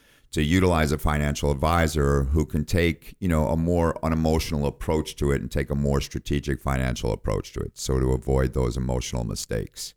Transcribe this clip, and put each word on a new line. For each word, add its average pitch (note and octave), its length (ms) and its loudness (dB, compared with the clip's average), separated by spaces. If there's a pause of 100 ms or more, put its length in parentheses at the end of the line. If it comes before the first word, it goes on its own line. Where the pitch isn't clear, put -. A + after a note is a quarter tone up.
(320)
to D#2+ 100 -2
utilize E2 500 4
a D2+ 60 0
financial D2 540 0
advisor D2 720 2
who C#2 200 2
can D2 220 -2
take, E2+ 540 0
you F#2+ 80 -2
know, D#2 220 2
a C#2+ 60 0
more E2 480 0
unemotional D#2+ 640 2
approach D#2 500 -2
to C#2+ 160 0
it C2+ 80 0
and B1 120 -8
take C#2 180 -2
a C#2+ 60 -2
more C#2 260 0
strategic C#2 580 -4
financial C2 520 -2
approach G1+ 420 -4
to - 60 -8
it, - 180 -8
so C2 220 0
to C2 140 2
avoid C2 400 0
those B1 220 -2
emotional B1 480 -4
mistakes. - 720 -8